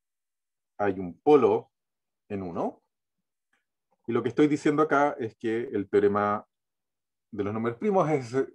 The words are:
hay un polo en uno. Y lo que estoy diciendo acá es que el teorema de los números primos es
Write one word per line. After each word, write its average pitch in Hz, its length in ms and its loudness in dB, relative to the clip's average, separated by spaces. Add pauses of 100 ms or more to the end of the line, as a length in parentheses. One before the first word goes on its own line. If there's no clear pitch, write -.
(760)
hay 98 220 -4
un 90 200 -10
polo 120 540 4 (560)
en 101 140 -8
uno. 104 400 -8 (1200)
Y 117 60 -6
lo 117 100 0
que 120 60 -2
estoy 147 180 2
diciendo 147 360 0
acá 147 360 2
es 113 200 -10
que 113 340 -4
el 101 160 -4
teorema 104 580 2 (840)
de 101 140 -6
los 101 100 -6
números 117 240 -4
primos 190 320 0
es 127 240 -4 (200)